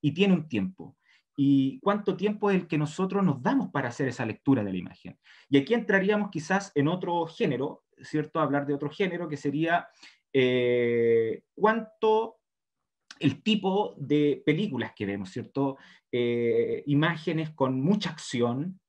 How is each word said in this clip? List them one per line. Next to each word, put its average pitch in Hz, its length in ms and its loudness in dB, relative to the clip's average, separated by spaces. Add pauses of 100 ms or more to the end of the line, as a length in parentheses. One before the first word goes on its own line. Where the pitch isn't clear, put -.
y 147 120 0
tiene 185 200 4
un 156 160 0
tiempo. 95 480 -6 (380)
¿Y 135 440 2
cuánto 202 380 0
tiempo 208 340 0
es 190 60 2
el 180 100 -2
que 160 100 -2
nosotros 185 460 -2
nos 127 180 0
damos 240 300 0
para 131 160 -2
hacer 131 220 -4
esa 123 160 -4
lectura 113 400 0
de 98 60 -4
la 92 60 -4
imagen? - 400 -12 (320)
Y 139 80 6
aquí 139 160 2
entraríamos 202 560 2
quizás 190 460 -4
en 147 140 2
otro 175 360 -2
género, 147 600 -4 (160)
¿cierto? 151 400 -4
Hablar 143 240 0
de 143 80 -2
otro 143 160 -4
género 175 400 -4
que 147 80 -6
sería, 156 500 -2 (480)
eh, 120 1080 2 (100)
cuánto 220 840 0 (800)
el - 240 0
tipo 208 540 0
de 147 460 0
películas 147 520 -2
que 107 100 -6
vemos, 98 240 -6
¿cierto? 135 480 -4 (340)
Eh, 117 760 0
imágenes 156 640 0
con 131 300 0
mucha 175 280 0
acción 131 800 -4